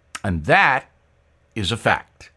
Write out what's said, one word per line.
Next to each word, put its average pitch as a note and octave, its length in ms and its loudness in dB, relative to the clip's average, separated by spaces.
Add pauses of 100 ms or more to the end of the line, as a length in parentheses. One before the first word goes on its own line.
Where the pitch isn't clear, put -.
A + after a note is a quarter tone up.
(240)
And F2 220 -2
that D3 440 2 (640)
is F#2+ 160 -4
a A#2 60 -4
fact. - 600 -4